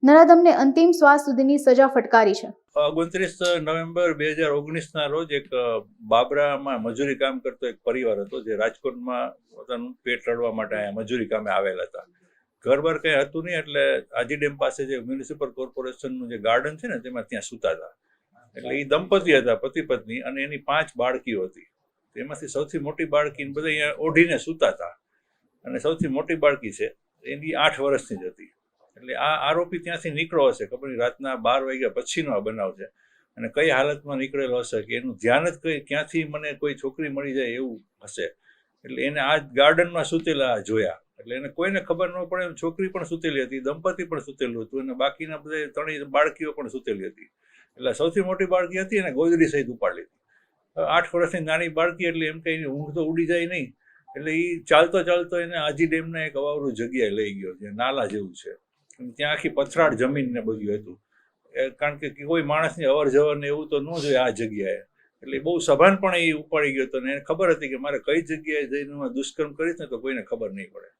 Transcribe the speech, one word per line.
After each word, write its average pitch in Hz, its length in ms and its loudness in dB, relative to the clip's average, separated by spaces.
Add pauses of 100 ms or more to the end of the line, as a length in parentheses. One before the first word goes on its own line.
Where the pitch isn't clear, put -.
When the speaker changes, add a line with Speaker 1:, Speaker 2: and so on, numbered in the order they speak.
Speaker 1:
નરાધમને 330 480 12
અંતિમ 277 380 6
શ્વાસ 294 300 8
સુધીની 269 380 4
સજા 269 280 8
ફટકારી 226 480 6
છે. - 180 -10 (240)
Speaker 2:
ઓગણત્રીસ 165 640 0 (220)
નવેમ્બર 165 540 0
બે 151 180 0
હજાર 156 180 2
ઓગણીસના 151 560 -2
રોજ 151 260 -2
એક, 139 220 -4
અ, 120 240 0 (220)
બાબરામાં 135 840 2
મજૂરી 123 320 -2
કામ 135 240 -2
કરતો 123 300 -6
એક 113 160 -8
પરિવાર 117 360 0
હતો, 101 220 -8
જે 107 140 -4
રાજકોટમાં 123 840 -4 (120)
પોતાનું 123 500 -10
પેટ 120 240 -2
રળવા 117 240 0
માટે 110 240 -4
અહીંયા 104 160 -4
મજૂરી 110 340 -4
કામે 107 240 -2
આવેલા 95 320 0
હતા. - 240 -12 (560)
ઘર 135 180 4
બર 160 180 0
કંઈ 156 160 2
હતું 147 300 0
નહીં, 175 140 -4
એટલે 147 220 -2 (340)
આજી 120 220 -2
ડેમ 143 200 -2
પાસે 139 280 -2
જે 131 140 -4
મ્યુનિસિપલ 131 520 -6
કોર્પોરેશનનું 127 760 -10
જે 117 100 -8
ગાર્ડન 123 380 2
છે 196 120 -12
ને, 165 100 -6
તેમાં 120 280 -10
ત્યાં 104 160 -8
સૂતા 110 280 -4
હતા. 80 280 -8 (580)
એટલે 127 180 -6
ઈ 143 100 -4
દંપતી 165 540 4
હતા, 117 160 4
પતિ 135 260 -4
પત્ની, 117 400 -4
અને 135 220 -8
એની 147 140 -8
પાંચ 147 400 -2
બાળકીઓ 120 480 -2
હતી. 90 220 -14 (480)
તેમાંથી 143 320 -12
સૌથી 147 320 -6
મોટી 151 260 -6
બાળકીને 147 480 -2
બધા 151 140 -4
અહીંયા 151 320 0
ઓઢીને 160 400 4
સૂતા 156 300 0
હતા, 87 320 -6 (640)
અને 127 140 -6
સૌથી 160 300 -2
મોટી 147 260 -4
બાળકી 143 360 0
છે, - 240 -6 (300)
એની 147 280 -8
આઠ 143 280 2
વર્ષની 135 380 -2
જ 90 80 -10
હતી. - 260 -14 (440)
એટલે 127 180 -10
આ 143 360 0
આરોપી 175 280 -2
ત્યાંથી 170 320 -8
નીકળો 151 380 2
હશે, 110 180 -2
ખબર 135 220 -12
નહીં, 123 120 -6
રાતના 127 360 -4
બાર 123 280 2
વાગ્યા 131 240 -2
પછીનો 139 440 -4
આ 104 60 0
બનાવ 104 340 -4
છે, 92 120 -14 (520)
અને 113 180 -8
કઈ 156 160 2
હાલતમાં 143 480 0
નીકળેલો 131 400 -4
હશે 117 240 -4
કે 113 120 -8
એનું 120 220 -6
ધ્યાન 127 280 4
જ 160 180 -2
કઈ, 156 180 -2
ક્યાંથી 151 440 -4
મને 147 280 -8
કોઈ 143 220 -4
છોકરી 143 340 -6
મળી 139 240 -6
જાય 131 140 -2
એવું 120 340 -6 (240)
હશે. - 300 -8 (500)
એટલે 127 180 -8
એને 147 180 -2
આ 143 180 2
ગાર્ડનમાં 151 640 4
સૂતેલા 143 540 0
જોયા, 101 420 0 (180)
એટલે 117 180 -10
એને 139 120 -10
કોઈને 185 320 0
ખબર 175 300 -2
ન 180 140 -6
પડે 185 200 -4
એમ 170 100 -8
છોકરી 165 340 -4
પણ 185 140 -6
સૂતેલી 165 400 -4
હતી, 131 180 -6
દંપતી 165 440 -4
પણ 160 140 -6
સૂતેલું 120 460 -6
હતું, 135 160 -8
અને 131 140 -6
બાકીના 143 420 -4
બધા 151 300 -6
ત્રણેય 147 380 -8
બાળકીઓ 147 480 0
પણ 135 160 -10
સૂતેલી 110 380 -6
હતી. - 160 -14 (540)
એટલે 127 160 -2
સૌથી 165 280 0
મોટી 185 240 -2
બાળકી 180 360 0
હતી, 190 160 -2
એને 185 140 0
ગોદડી 160 360 4
સહિત 143 200 0
ઉપાડી 90 300 -2
લીધી. - 240 -18 (560)
હવે 160 100 -2
આઠ 170 280 2
વર્ષની 175 260 0
નાની 160 280 -2
બાળકી, 170 360 0
એટલે 165 220 -2
એમ 156 140 -6
કે 165 140 -2
એની 160 100 -6
ઊંઘ 147 300 -8
તો 160 100 0
ઉડી 165 220 0
જાય 170 200 0
નહીં. 170 280 -6 (420)
એટલે 151 160 -6
ઈ 170 280 -2
ચાલતો 165 420 4
ચાલતો 175 380 0
એને 170 160 -6
આજી 151 300 0
ડેમના 160 380 -4
એક 143 120 -6
અવાવરૂ 143 340 -2
જગ્યાએ 117 400 -2
લઈ 104 240 -4
ગયો, 95 200 -10
જે 101 160 -16
નાલા 123 360 -2
જેવું 98 280 -8
છે, - 180 -16
અને - 580 -20
ત્યાં 147 220 -2
આખી 151 160 -2
પથરાળ 143 460 2
જમીન 127 380 0
ને 120 80 -4
બધું 107 340 -4
હતું. 101 280 -12 (520)
એ 131 140 -2
કારણ 147 280 -4
કે 147 140 -8
કોઈ 151 320 -2
માણસની 156 420 0
અવર 143 240 4
જવર 147 280 4
ને 143 100 -6
એવું 151 220 -4
તો 143 120 0
ન 151 120 -8 (100)
જોઈએ 143 140 2
આ 127 120 4
જગ્યાએ. 101 540 -4 (400)
એટલે 135 160 -6
બહુ 160 200 -2
સભાનપણે 180 600 4
ઈ 165 140 2
ઉપાડી 151 400 0
ગયો 135 120 0
હતો, 131 140 -6
અને 131 140 -4
એને 143 80 -6
ખબર 170 300 0
હતી 147 180 0
કે 131 80 -6
મારે 139 220 -4
કઈ 160 240 0
જગ્યાએ 156 440 -6
જઈને 143 260 -6
હું 143 120 -10
આ 131 40 -4
દુષ્કર્મ 135 440 -6
કરીશ 160 280 -4
ને, 151 60 -10
તો 127 120 -10
કોઈને 127 240 -6
ખબર 113 280 -8
નહીં 95 220 -14
પડે. 98 140 -20 (140)